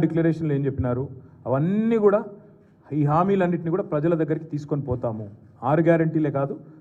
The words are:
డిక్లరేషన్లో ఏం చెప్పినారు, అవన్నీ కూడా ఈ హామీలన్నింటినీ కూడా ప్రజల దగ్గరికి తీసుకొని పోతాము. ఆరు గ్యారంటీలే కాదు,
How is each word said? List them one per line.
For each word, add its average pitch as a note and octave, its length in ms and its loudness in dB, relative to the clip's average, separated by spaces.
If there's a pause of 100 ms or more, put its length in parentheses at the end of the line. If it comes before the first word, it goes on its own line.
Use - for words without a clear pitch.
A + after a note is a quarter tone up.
డిక్లరేషన్లో D#3+ 520 0
ఏం C#3 100 -2
చెప్పినారు, B2+ 440 -2 (380)
అవన్నీ G3 500 0
కూడా G#3 260 4 (680)
ఈ D3+ 100 2
హామీలన్నింటినీ F3 640 2
కూడా G3 140 0
ప్రజల D#3+ 320 0
దగ్గరికి D#3+ 300 -2
తీసుకొని C#3+ 360 -6
పోతాము. A#2 480 -6 (340)
ఆరు D3+ 180 2
గ్యారంటీలే D#3+ 500 2
కాదు, C#3 280 -4 (220)